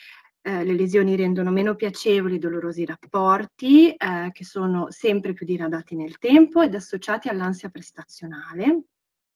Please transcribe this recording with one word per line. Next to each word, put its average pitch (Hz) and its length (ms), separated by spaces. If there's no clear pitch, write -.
Eh, 190 160
le 185 120
lesioni 190 420
rendono 180 340
meno 196 240
piacevoli 196 640
e - 20
dolorosi 170 440
i 160 40
rapporti, 214 1040
eh, 180 400
che 185 120
sono 185 460
sempre 202 420
più 180 120
diradati 165 520
nel 156 220
tempo 320 440
ed 202 140
associati 214 520
all'ansia 185 400
prestazionale. 175 1120